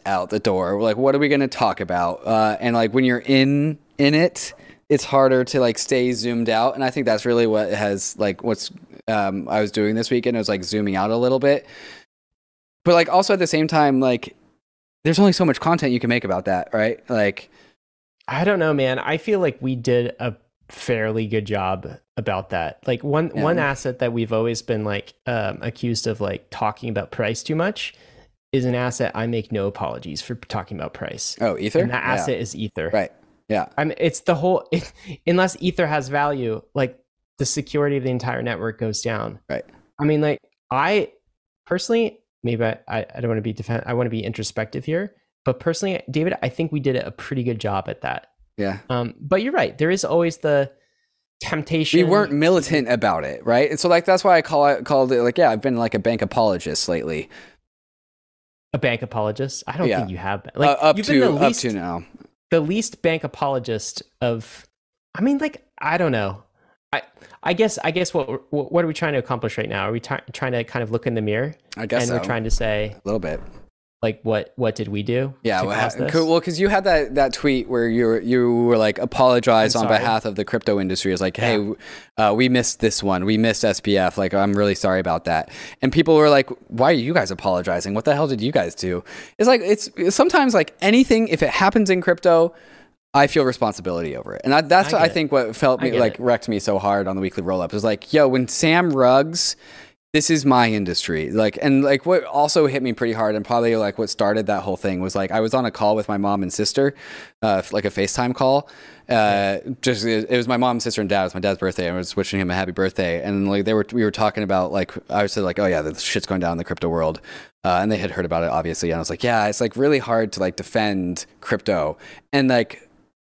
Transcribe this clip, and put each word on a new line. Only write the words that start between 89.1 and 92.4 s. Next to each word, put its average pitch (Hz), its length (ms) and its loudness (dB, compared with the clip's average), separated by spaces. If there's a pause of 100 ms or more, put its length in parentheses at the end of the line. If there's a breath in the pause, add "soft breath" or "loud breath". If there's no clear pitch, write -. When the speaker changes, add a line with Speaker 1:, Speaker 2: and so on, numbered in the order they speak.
Speaker 1:
It's 220 100 4
like, 254 140 6
it's, 208 280 -2 (240)
sometimes, 285 400 4
like, 170 260 2
anything, 226 480 4
if 160 140 0
it 139 80 2
happens 196 400 4
in 185 100 2
crypto, 170 540 4 (600 loud breath)